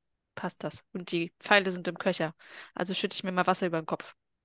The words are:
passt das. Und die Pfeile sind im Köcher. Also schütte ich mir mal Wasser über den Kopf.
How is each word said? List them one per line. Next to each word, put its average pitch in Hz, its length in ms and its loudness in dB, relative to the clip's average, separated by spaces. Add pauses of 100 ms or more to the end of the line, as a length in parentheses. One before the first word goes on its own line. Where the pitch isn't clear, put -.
(360)
passt - 280 -2
das. - 280 -8
Und 180 200 -6
die 170 280 -2
Pfeile 196 320 6
sind 180 160 -4
im 175 100 -6
Köcher. 165 360 0 (400)
Also 185 200 -2
schütte - 200 0
ich - 100 -4
mir 185 80 -4
mal 180 140 2
Wasser 185 220 4
über 165 140 0
den 156 40 -12
Kopf. - 280 -6 (300)